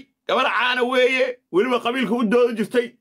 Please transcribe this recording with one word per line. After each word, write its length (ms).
gabar 220
caana 380
weeye, 420
weliba 320
qabiilka 340
u 100
dooda 300
jirtay. 340